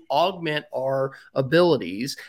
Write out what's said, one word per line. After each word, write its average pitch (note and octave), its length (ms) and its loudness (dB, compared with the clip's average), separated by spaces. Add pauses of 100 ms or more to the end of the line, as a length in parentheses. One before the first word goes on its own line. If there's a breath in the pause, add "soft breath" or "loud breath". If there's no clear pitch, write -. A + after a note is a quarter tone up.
(120)
augment D#3+ 520 0 (120)
our C3+ 380 -2 (200 loud breath)
abilities. C3+ 840 2 (140 loud breath)